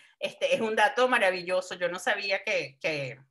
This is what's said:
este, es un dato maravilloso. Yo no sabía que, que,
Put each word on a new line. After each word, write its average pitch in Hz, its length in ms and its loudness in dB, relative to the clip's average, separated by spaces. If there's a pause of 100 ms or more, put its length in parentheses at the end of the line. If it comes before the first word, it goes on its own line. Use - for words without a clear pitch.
(180)
este, 185 380 -2
es 190 60 2
un 220 140 0
dato 220 320 4
maravilloso. 185 680 0
Yo 180 140 0
no 180 100 -6
sabía 196 440 -2
que, 170 380 -4
que, 143 380 -4 (100)